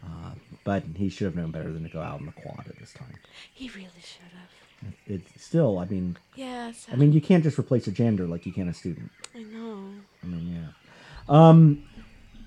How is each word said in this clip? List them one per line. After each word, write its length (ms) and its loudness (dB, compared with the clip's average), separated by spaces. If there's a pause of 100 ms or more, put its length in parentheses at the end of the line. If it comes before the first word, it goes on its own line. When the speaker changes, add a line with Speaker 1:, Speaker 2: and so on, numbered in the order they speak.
Speaker 1:
Uh, 280 -14 (320)
but 180 -2 (140)
he 140 -4
should 160 -6
have 100 -4
known 160 -6
better 200 -8
than 120 -8
to 60 -10
go 120 -10
out 180 -10
in 60 -12
the 60 -14
quad 360 -18
at 120 -20
this 140 -20
time. 200 -20 (400)
Speaker 2:
He 160 -16
really 220 -20 (100)
should 220 -20 (100)
have. 600 -20 (120)
Speaker 1:
It's 400 -12
still, 320 2
I 80 -4
mean, 320 -4 (180)
Speaker 2:
Yeah, 360 -12 (200)
Speaker 1:
I 40 -6
mean, 180 6
you 80 6
can't 220 4
just 160 -2
replace 260 0
a 60 -6
janitor 340 0
like 220 -8
you 40 -10
can 160 -4
a 60 -4
student. 380 -10 (240)
Speaker 2:
I 80 -16
know. 460 -14 (340)
Speaker 1:
I 20 -14
mean, 300 -8
yeah. 140 -12 (600)
Um, 540 10 (640)